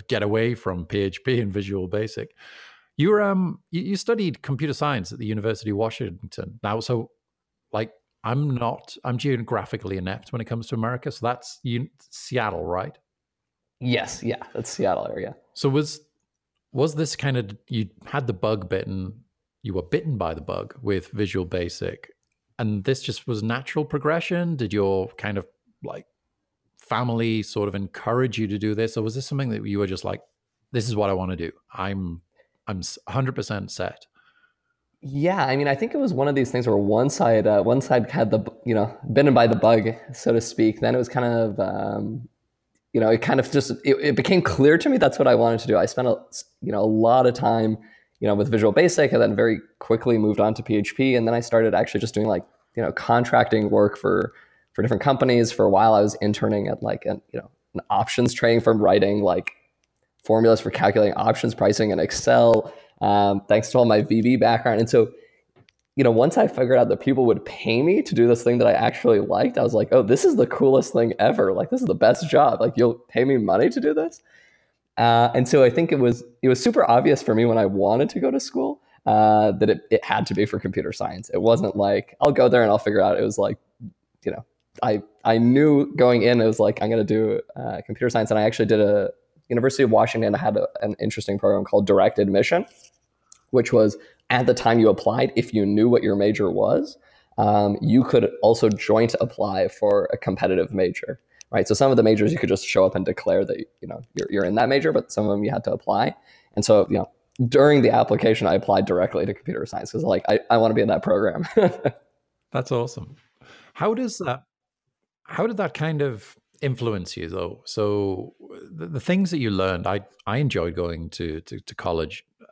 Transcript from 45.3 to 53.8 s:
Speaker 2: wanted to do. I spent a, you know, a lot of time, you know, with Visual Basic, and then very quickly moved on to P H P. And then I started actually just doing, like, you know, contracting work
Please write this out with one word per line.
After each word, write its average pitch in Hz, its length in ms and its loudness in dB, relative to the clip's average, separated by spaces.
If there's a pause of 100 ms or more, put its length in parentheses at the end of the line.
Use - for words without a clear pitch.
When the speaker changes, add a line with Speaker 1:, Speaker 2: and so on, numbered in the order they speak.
Speaker 2:
wanted 113 260 2
to - 60 -10
do. 104 100 2
I 87 80 2
spent 127 240 -2
a, 110 80 0 (460)
you - 100 -8
know, 104 80 -2
a 110 120 2 (160)
lot 123 180 4
of 123 80 2
time, 113 420 0 (440)
you 110 60 -2
know, 104 80 2
with 101 160 0
Visual 107 220 2
Basic, 156 400 2
and - 80 2
then 107 160 2
very 113 240 0 (200)
quickly 117 360 0
moved 107 240 0
on 107 140 2
to 113 80 -10
P 110 140 -2
H 104 200 -4
P. 131 180 2
And 113 140 0
then 117 60 0
I 117 60 0
started 113 340 0
actually 98 260 -2
just 113 140 -6
doing, 107 120 0
like, 92 200 -2 (280)
you 117 80 -4
know, 87 100 -2
contracting 120 760 0
work 104 300 2